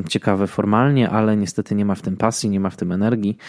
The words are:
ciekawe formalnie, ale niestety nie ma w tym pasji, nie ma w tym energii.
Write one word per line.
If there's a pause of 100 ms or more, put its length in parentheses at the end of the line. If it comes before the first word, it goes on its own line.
ciekawe
formalnie,
ale
niestety
nie
ma
w
tym
pasji,
nie
ma
w
tym
energii. (120)